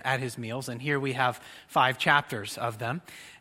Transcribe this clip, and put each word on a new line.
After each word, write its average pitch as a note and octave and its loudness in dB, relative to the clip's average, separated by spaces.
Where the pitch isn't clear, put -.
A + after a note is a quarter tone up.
at C3 2
his B2+ -4
meals, A#2+ -6
and B2 -8
here C#3+ 0
we C3+ -2
have B2+ 2
five C3 4
chapters C#3+ 2
of A#2 -2
them. B2 -4